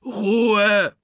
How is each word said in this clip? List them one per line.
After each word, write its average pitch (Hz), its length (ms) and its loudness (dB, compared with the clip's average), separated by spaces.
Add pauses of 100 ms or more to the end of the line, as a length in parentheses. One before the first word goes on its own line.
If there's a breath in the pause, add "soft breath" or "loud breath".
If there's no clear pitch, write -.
Ruhe 208 880 0 (100)